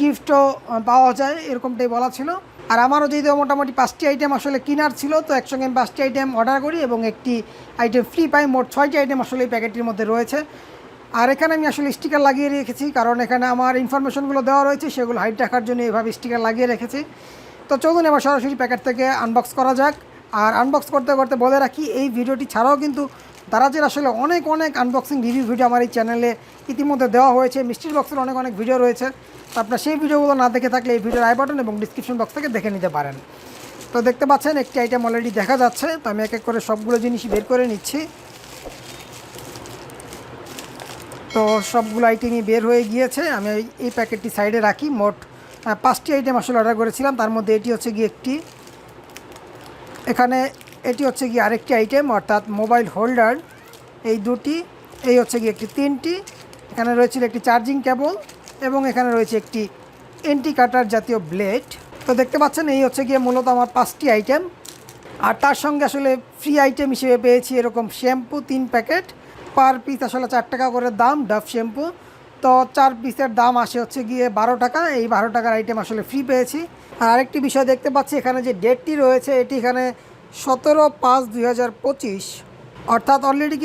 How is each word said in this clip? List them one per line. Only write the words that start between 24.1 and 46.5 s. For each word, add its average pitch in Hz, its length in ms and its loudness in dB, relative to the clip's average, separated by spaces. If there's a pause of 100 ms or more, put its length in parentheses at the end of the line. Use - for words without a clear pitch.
অনেক, 339 220 0
অনেক 311 300 0
আনবক্সিং 254 440 -2
রিভিউ 240 300 0
ভিডিও 247 140 2
আমার 240 160 4
এই 240 60 0
চ্যানেলে 233 480 -2 (380)
ইতিমধ্যে 277 340 0
দেওয়া 247 260 6
হয়েছে। 254 300 2
মিষ্টির 247 300 -6
বক্সের 294 260 -2
অনেক, 262 160 -2
অনেক 254 220 -6
ভিডিও 233 200 0
রয়েছে, 247 280 2 (480)
তো - 80 -4
আপনারা 220 160 -2
সেই 311 180 -2
ভিডিওগুলো 285 380 2
না 254 160 4
দেখে 247 200 0
থাকলে 247 240 0
এই 233 60 2
ভিডিওর 233 300 0
আই 240 100 6
বাটন 277 200 -2
এবং 220 200 -4
ডেসক্রিপশন 240 380 -6
বক্স 233 160 -4
থেকে 302 220 -4
দেখে 214 200 -4
নিতে 180 140 -2
পারেন। 143 260 -4 (760)
তো 240 80 0
দেখতে 247 240 0
পাচ্ছেন 277 320 2
একটি 269 220 -2
আইটেম 240 280 0
already 233 320 -2
দেখা 220 180 2
যাচ্ছে, 247 300 2 (160)
তো 208 60 -4
আমি 208 140 -2
এক 220 100 -6
এক 220 140 -8
করে 233 120 -2
সবগুলো 220 460 -2
জিনিস 240 200 -2
বের 208 260 -2
করে 247 160 2
নিচ্ছি। 226 320 -6 (3250)
তো 220 80 2 (320)
সবগুলো 226 340 0
আইটেমই 226 340 0
বের 220 240 2
হয়ে 240 180 4
গিয়েছে। 247 460 -2
আমি 208 200 -2
এই, 214 140 -2 (160)
এই 240 180 -4
প্যাকেটটি 226 320 -4
সাইডে 208 300 0
রাখি। 214 300 0
মোট, 208 280 0
আহ, - 640 -8
পাঁচটি - 320 0
আইটেম 262 280 0
আসলে 247 160 0